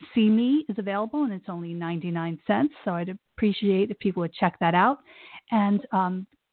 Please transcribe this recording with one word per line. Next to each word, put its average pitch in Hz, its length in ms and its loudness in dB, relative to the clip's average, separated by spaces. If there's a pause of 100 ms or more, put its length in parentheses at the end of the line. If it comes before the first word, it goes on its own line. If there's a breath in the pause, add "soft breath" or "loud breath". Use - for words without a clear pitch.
(140)
See 214 160 4
Me, 247 400 4
is 196 80 -6
available, 214 460 -2
and 233 100 -2
it's 185 160 -10
only 170 240 -8
ninety-nine 170 720 -4
cents. 240 260 0 (140)
So 196 60 -4
I'd 175 260 -6 (180)
appreciate 202 540 2
if 208 80 -10
people 185 240 -2
would 165 120 -4
check - 260 0
that 170 160 2
out. 226 240 2 (500 loud breath)
And, 202 420 2
um, 185 360 -2 (260)